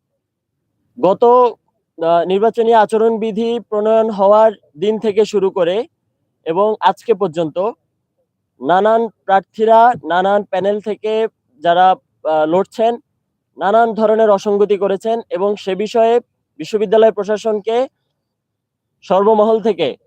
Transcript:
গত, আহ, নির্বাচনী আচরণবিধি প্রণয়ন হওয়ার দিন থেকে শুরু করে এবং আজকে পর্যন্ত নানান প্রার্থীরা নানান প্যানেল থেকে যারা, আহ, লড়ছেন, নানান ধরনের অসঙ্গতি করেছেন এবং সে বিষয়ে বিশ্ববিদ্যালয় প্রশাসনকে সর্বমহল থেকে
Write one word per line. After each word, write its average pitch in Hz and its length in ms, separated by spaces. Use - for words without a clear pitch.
গত, 190 240
আহ, 208 1000
নির্বাচনী 220 480
আচরণবিধি 220 960
প্রণয়ন 220 420
হওয়ার 208 420
দিন 208 200
থেকে 208 260
শুরু 190 260
করে 190 360
এবং 196 360
আজকে 196 340
পর্যন্ত 175 560
নানান 208 480
প্রার্থীরা 220 840
নানান 190 400
প্যানেল 196 360
থেকে 214 480
যারা, 170 320
আহ, 156 540
লড়ছেন, 196 520
নানান 220 360
ধরনের 220 360
অসঙ্গতি 202 460
করেছেন 196 440
এবং 196 260
সে 190 180
বিষয়ে 226 460
বিশ্ববিদ্যালয় 220 560
প্রশাসনকে 214 760
সর্বমহল 214 580
থেকে 170 360